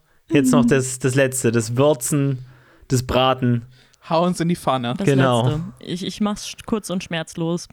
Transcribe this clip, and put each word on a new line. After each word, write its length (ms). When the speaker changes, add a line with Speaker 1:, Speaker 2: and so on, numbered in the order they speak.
Speaker 1:
Jetzt 220
noch 140
Speaker 2:
Mhm. 20
Speaker 1:
das, 320
das 160
Letzte, 360
das 240
Würzen, 720
das 180
Braten. 580
Speaker 3:
Hau 160
uns 160
in 100
die 60
Pfanne. 400
Speaker 2:
Das 120
Speaker 1:
Genau. 400
Speaker 2:
Letzte. 160
Ich, 260
ich 160
mach's 260
sch-, 200
kurz 240
und 120
schmerzlos, 680